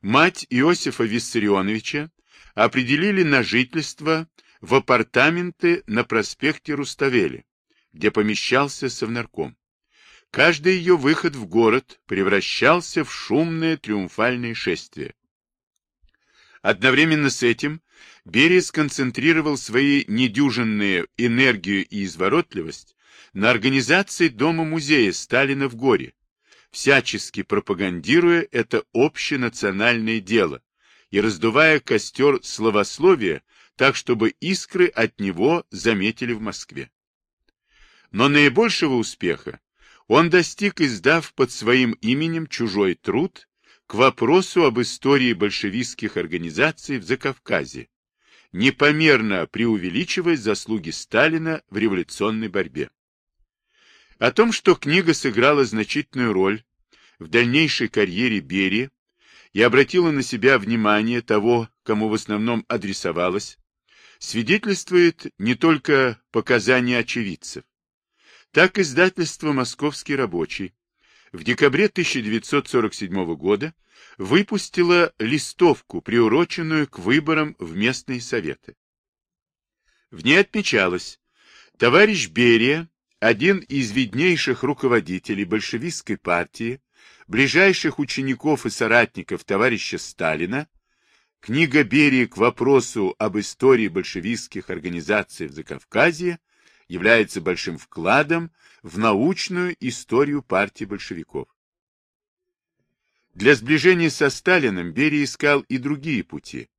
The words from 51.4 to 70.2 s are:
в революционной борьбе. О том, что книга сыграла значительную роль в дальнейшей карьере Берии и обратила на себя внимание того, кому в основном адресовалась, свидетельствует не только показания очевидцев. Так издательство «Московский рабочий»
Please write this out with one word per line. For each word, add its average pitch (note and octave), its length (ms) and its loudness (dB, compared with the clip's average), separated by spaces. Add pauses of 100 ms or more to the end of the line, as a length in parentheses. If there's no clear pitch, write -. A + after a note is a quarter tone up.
в F#2+ 80 -8
революционной G#2+ 720 -2
борьбе. D2 400 -6 (1300)
О A#2+ 120 2
том, A3+ 200 4
что - 220 2
книга D#3+ 400 2
сыграла C#3 500 2
значительную A#2 720 -4
роль F#2+ 300 0 (560)
в E2 80 -18
дальнейшей A#2+ 600 2
карьере G#2 520 0
Берии F#2+ 500 -2 (640)
и G2 80 2
обратила E3+ 480 4
на C#3 140 -2
себя B2+ 340 2
внимание A2 640 0
того, A2 480 0 (140)
кому A2 260 -2
в G#2+ 60 0
основном A2 520 -4
адресовалась, F#2 920 -4 (580)
свидетельствует F3 1200 -2
не A2 160 -2
только C3+ 640 0 (120)
показания B2 680 2
очевидцев. A2+ 640 -6 (880)
Так F#3 280 4
издательство D#3+ 720 0
«Московский C#3+ 640 -4
рабочий» F2+ 580 -6 (580)